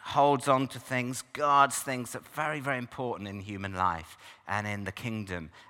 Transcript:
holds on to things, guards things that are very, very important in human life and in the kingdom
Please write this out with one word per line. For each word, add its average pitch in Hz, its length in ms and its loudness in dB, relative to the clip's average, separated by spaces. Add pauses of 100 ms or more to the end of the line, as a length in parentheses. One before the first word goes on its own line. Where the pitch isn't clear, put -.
holds 143 460 4
on 131 200 4
to 127 100 -12
things, 123 440 -4 (100)
guards 143 440 6
things 123 360 -6
that 110 100 -10
are - 120 -20
very, 151 260 -4
very 131 180 -2
important 117 500 -6
in 98 120 -10
human 98 340 -8
life 90 420 0 (320)
and 104 180 -2
in 101 180 -4
the 95 80 -4
kingdom 95 580 -6 (200)